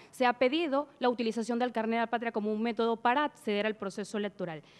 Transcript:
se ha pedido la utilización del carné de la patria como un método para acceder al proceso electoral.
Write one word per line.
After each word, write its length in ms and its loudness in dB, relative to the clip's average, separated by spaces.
se 140 2
ha 80 4
pedido 540 0
la 80 4
utilización 480 0
del 160 0
carné 240 0
de 60 2
la 40 2
patria 260 -2
como 200 0
un 100 -2
método 340 0
para 280 2
acceder 400 -2
al 120 -2
proceso 420 -6
electoral. 440 -6